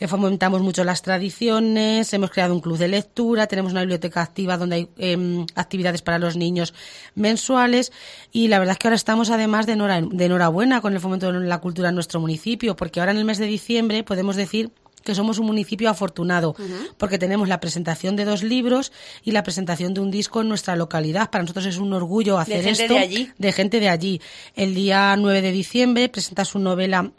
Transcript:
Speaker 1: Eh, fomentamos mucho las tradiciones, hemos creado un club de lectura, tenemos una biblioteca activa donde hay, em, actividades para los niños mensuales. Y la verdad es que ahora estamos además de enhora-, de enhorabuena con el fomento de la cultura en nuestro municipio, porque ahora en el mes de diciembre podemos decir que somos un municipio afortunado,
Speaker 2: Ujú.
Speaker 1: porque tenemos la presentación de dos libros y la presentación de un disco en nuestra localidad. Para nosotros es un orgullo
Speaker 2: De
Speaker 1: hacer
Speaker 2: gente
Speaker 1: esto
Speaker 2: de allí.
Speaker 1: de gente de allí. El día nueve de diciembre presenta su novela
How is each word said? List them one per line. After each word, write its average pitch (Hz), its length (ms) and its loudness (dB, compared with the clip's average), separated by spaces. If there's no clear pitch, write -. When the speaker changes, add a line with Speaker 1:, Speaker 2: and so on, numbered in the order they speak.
Speaker 1:
Eh, 196 80 -4
fomentamos 190 540 2
mucho 185 200 0
las 175 200 0
tradiciones, 220 1120 0
hemos 196 180 0
creado 180 240 0
un 170 60 0
club 165 180 -4
de 175 100 2
lectura, 214 580 0
tenemos 190 260 -2
una 185 100 0
biblioteca 175 400 -2
activa 180 340 -4
donde 175 200 -2
hay, 170 120 -4
em, 175 560 -2
actividades 180 480 -2
para 170 160 0
los 170 180 -2
niños 170 380 -2
mensuales. 240 800 2
Y 226 160 4
la 208 100 6
verdad 185 140 2
es 185 60 -2
que 233 100 2
ahora 226 80 4
estamos 226 340 2
además 220 360 2
de 226 80 0
enhora-, 202 260 2
de 180 140 0
enhorabuena 180 560 4
con 202 140 0
el 185 60 -2
fomento 185 300 -2
de 180 160 -2
la 175 140 -2
cultura 175 300 -2
en 175 40 0
nuestro 170 260 -2
municipio, 190 560 -2
porque 175 240 -4
ahora 185 120 2
en 214 60 0
el 214 60 0
mes 214 140 0
de 214 80 -2
diciembre 220 560 0
podemos 190 340 -2
decir 214 340 -2
que 208 120 -2
somos 208 240 0
un 226 80 0
municipio 214 420 0
afortunado, 175 600 0
Speaker 2:
Ujú. 190 480 -10
Speaker 1:
porque 196 200 -2
tenemos 190 300 0
la 180 100 0
presentación 170 580 -4
de 202 100 -2
dos 208 160 -2
libros 247 500 0
y 220 60 -4
la 208 120 2
presentación 180 520 -4
de 196 80 -2
un 196 80 -2
disco 208 320 -2
en 220 80 0
nuestra 190 260 -2
localidad. 165 540 -2
Para 196 120 0
nosotros 175 220 -6
es 185 140 -4
un 196 160 -2
orgullo 190 420 0
Speaker 2:
De 170 60 2
Speaker 1:
hacer 175 220 -2
Speaker 2:
gente 214 180 2
Speaker 1:
esto 226 120 2
Speaker 2:
de 214 60 6
allí. 202 380 0
Speaker 1:
de 190 140 0
gente 208 280 2
de 208 80 4
allí. 175 320 0
El 190 180 0
día 196 420 4
nueve 202 240 4
de 190 120 0
diciembre 247 580 2
presenta 190 340 -4
su 202 140 -4
novela 185 600 0